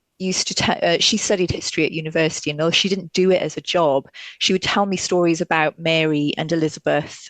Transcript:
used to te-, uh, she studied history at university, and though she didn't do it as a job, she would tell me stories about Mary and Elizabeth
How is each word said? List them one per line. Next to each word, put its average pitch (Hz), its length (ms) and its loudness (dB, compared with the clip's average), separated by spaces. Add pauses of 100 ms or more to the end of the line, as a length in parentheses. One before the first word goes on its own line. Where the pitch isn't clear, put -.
(180)
used 185 300 -2
to - 60 -6
te-, - 180 -2
uh, 170 260 2
she - 200 2
studied 185 320 0
history - 340 -2
at 143 80 0
university, 156 580 -2
and 147 80 -4
though 160 120 0
she 170 180 2
didn't 185 240 -4
do 185 180 2
it 185 120 4
as - 140 -4
a - 40 -10
job, 143 480 2 (300)
she - 140 0
would 185 100 2
tell - 240 0
me 196 100 -2
stories 175 440 2
about 160 380 0
Mary 160 600 2
and 156 140 -4
Elizabeth 151 760 -2